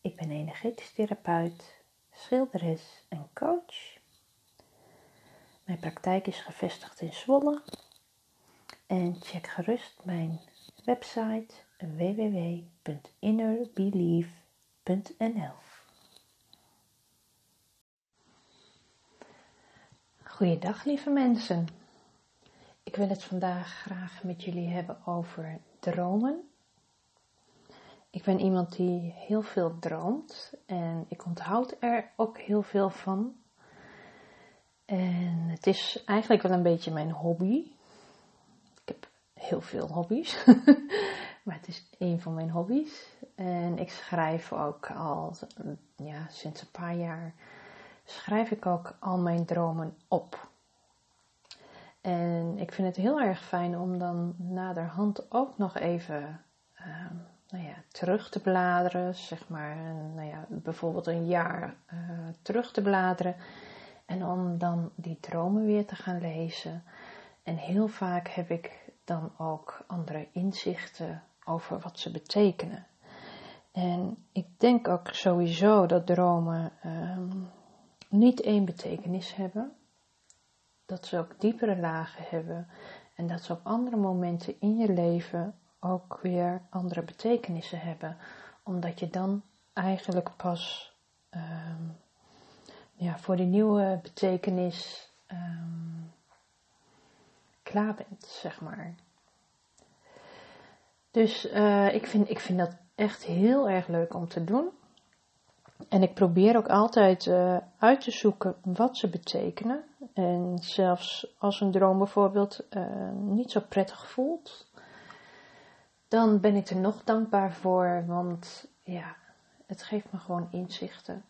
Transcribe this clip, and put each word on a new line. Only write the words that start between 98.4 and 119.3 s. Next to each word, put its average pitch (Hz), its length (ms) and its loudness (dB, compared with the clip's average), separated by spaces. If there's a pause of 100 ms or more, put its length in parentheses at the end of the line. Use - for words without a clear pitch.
maar. 170 340 -12 (2250)
Dus, 220 380 2
eh, 202 460 6
ik 220 120 0
vind, 208 240 4
ik - 100 -4
vind 180 180 0
dat 175 180 0 (180)
echt - 300 0
heel 220 440 4
erg 185 200 2
leuk 170 260 0
om 170 140 -4
te 170 160 -4
doen. 262 260 0 (1200)
En 190 140 6
ik 185 120 4
probeer 190 420 8
ook 233 120 4
altijd, 202 580 6
eh, 180 300 4 (220)
uit 262 220 8
te 247 100 -4
zoeken 196 540 2
wat 220 320 2
ze - 120 -2
betekenen. 214 760 -4 (300)
En 180 440 0
zelfs - 800 0
als 202 220 0
een 196 100 4
droom 190 280 6
bijvoorbeeld, 202 720 2
eh, 190 440 -6
niet 202 380 -2
zo 214 100 2
prettig - 500 -2
voelt, - 600 -4 (1400)
dan 220 280 8
ben 202 160 6
ik 196 120 0
er 185 80 -2
nog 190 280 0
dankbaar 214 480 2
voor, 180 540 2
want 175 640 -6 (140)
ja, 170 340 -10 (500)